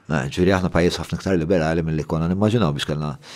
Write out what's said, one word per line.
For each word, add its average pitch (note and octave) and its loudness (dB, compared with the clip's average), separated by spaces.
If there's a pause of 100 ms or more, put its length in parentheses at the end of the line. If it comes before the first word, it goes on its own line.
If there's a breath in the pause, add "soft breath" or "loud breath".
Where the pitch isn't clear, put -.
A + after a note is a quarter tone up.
Eh, C#2 -2
ġifieri F2+ 4
aħna F2+ 0
pajjiż F2 2
ħafna E2 -6
iktar F#2+ 0
liberali E2 2
milli D#2 -4
konna E2 -2
nimmaġinaw G#2 2
biex C#2+ -6
kellna D2+ -4 (280 loud breath)